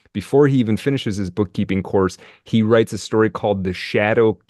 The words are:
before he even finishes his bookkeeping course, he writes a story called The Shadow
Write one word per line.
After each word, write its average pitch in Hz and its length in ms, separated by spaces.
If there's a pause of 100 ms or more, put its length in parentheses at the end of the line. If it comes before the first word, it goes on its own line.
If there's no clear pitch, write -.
(140)
before 139 340
he 135 100
even 110 180
finishes 127 420
his 95 120
bookkeeping 95 540
course, 95 340 (260)
he 113 200
writes 113 280
a 107 60
story 110 320
called 98 340
The 92 100
Shadow 110 680 (100)